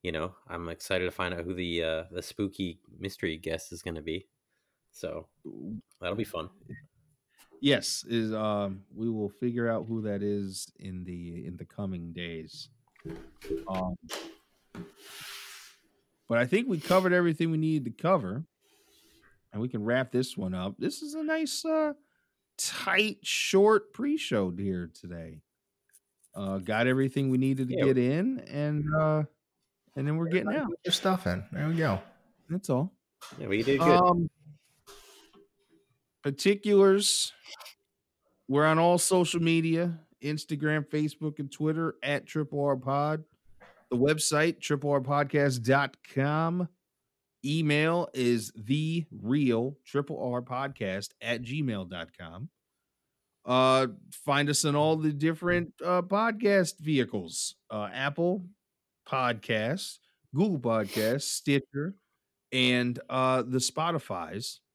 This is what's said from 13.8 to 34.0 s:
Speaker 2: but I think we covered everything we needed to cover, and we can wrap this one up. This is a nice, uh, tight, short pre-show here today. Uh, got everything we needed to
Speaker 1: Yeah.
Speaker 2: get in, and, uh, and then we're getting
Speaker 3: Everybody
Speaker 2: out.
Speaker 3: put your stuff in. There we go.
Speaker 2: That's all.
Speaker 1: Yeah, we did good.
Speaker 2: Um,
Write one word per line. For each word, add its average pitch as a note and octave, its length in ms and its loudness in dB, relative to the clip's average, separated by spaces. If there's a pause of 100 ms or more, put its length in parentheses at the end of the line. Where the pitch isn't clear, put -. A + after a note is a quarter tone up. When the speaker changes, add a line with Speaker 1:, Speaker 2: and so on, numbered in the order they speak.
Speaker 2:
but A#2 80 2
I B2 100 4
think A3+ 220 2
we F3+ 100 0
covered F3+ 340 4
everything E3+ 380 2
we D#3+ 60 0
needed D#3 400 0
to - 60 -12
cover, D3 420 0 (1080)
and G#2 100 -4
we B2 60 -2
can A2 160 -4
wrap B2 260 0
this B2+ 260 -2
one F#2 160 -4
up. F#2 260 -4
This - 220 -4
is D4+ 140 -12
a D#4+ 80 -4
nice, D#4+ 420 -2
uh, D#4 300 0 (640)
tight, G3 640 0
short - 680 4
pre-show A#3 580 0
here F2+ 420 -4
today. E2 480 -14 (920)
Uh, G2 240 -4
got G#2+ 280 0
everything C3+ 440 2
we B2+ 80 2
needed C3 300 0
to B2+ 100 -4
Speaker 1:
Yeah. - 60 2
Speaker 2:
get C3 140 4
in, E3+ 420 0
and, D3 440 -4 (100)
uh, D#3 280 2 (720)
and C3+ 100 -2
then D3+ 100 0
we're E3 100 0
getting F#3 220 0
Speaker 3:
Everybody C#4 160 -2
Speaker 2:
out. C#4+ 60 -4
Speaker 3:
put E4+ 140 -10
your - 80 -2
stuff F#3+ 340 0
in. F#2 260 -2
There D3 160 -2
we E3 80 0
go. B2+ 260 0 (480)
Speaker 2:
That's F3+ 180 -6
all. D3 240 0 (460)
Speaker 1:
Yeah, - 80 -10
we G#2 160 0
did C#3 160 4
good. E3 100 4
Speaker 2:
Um, F3 400 6 (1900)